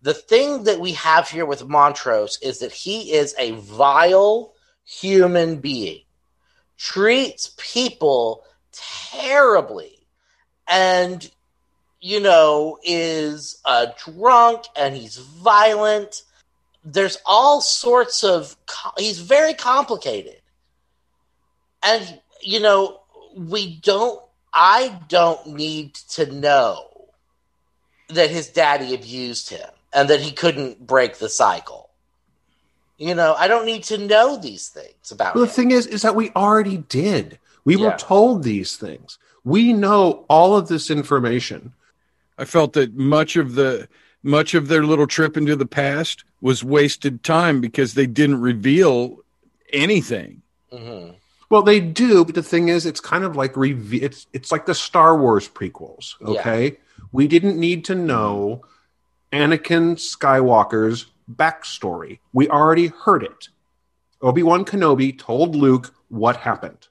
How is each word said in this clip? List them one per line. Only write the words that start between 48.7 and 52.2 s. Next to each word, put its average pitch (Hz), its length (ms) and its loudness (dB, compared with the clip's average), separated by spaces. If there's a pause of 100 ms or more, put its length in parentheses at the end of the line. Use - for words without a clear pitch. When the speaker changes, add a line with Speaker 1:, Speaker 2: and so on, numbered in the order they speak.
Speaker 3:
anything. 123 720 -4 (300)
Speaker 1:
Mm-hmm. 113 400 -16 (380)
Speaker 2:
Well, 214 120 4
they 208 180 6
do, 180 460 4